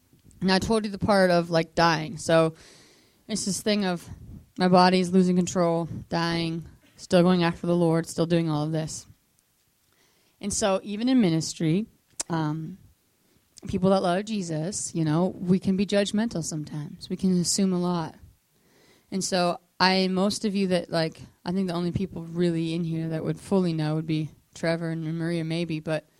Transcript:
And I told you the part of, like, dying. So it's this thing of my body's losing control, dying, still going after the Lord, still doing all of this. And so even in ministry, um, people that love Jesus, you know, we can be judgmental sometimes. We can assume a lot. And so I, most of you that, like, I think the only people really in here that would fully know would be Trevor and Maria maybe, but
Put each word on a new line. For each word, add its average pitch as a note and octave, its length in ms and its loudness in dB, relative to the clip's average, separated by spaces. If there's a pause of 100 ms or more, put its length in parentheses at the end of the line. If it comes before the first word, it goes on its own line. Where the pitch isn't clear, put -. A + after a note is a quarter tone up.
(400)
And F#3 100 -2
I F#3+ 100 4
told A3 260 0
you G#3 60 -8
the G3 60 -10
part F#3+ 320 4
of, E3+ 200 2
like, E3 260 0
dying. D#3+ 420 2
So D#3+ 360 2 (720)
it's G#3 160 -4
this F#3+ 160 -4
thing G#3 240 0
of F3+ 240 -4 (500)
my F#3 120 2
body's F3+ 400 6
losing F#3 260 4
control, E3+ 540 0 (180)
dying, E3+ 600 -2 (280)
still - 260 2
going F3+ 220 6
after E3+ 240 -2
the F3 80 2
Lord, E3 320 2
still E3 180 -2
doing E3 240 0
all D3+ 140 -2
of D#3+ 80 -4
this. D#3 360 -6 (1300)
And G3+ 140 -6
so G3 300 2
even G#3 260 -4
in C4 100 6
ministry, E3 680 2 (420)
um, D#3+ 480 -4 (920)
people F#3+ 240 2
that G3 100 4
love F#3+ 240 0
Jesus, F3+ 680 -6
you E3 100 0
know, E3 320 0
we F#3 220 2
can F#3+ 180 -2
be G3+ 80 0
judgmental G3+ 580 -2
sometimes. D3+ 680 -10
We F#3 40 -6
can F#3 240 2
assume F#3 340 0
a F3 60 0
lot. F3 360 -4 (960)
And F#3 120 -4
so F3 360 0 (200)
I, F#3 280 4
most F#3+ 380 0
of G3 100 -2
you G3 140 2
that, F3+ 200 0
like, D#3+ 320 -2 (240)
I F3 60 -4
think F#3+ 160 -2
the E3+ 80 -4
only F3 160 -2
people F3 320 -4
really E3 500 -2
in E3+ 100 -2
here D#3+ 260 -4
that D#3+ 140 -4
would D#3 160 -4
fully F#3 340 0
know D#3 220 -2
would D#3+ 120 -4
be D#3 240 -2 (240)
Trevor E3 340 -4
and D#3+ 280 -6
Maria E3 260 -4
maybe, D#3+ 360 -4
but D#3 280 -6 (120)